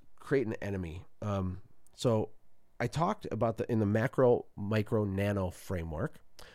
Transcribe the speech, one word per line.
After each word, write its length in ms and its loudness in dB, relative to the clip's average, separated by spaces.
create 280 2
an 140 -2
enemy. 440 -4
Um, 380 -2
so 340 2
I 60 0
talked 440 0
about 280 0
the, 120 -2
in 80 4
the 80 4
macro, 600 4
micro, 480 2
nano 460 2
framework. 680 -4